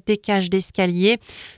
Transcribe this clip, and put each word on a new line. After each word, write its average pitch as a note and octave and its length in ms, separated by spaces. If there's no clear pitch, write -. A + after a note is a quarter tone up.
des G#3+ 100
cages G3 320
d'escalier. F#3+ 680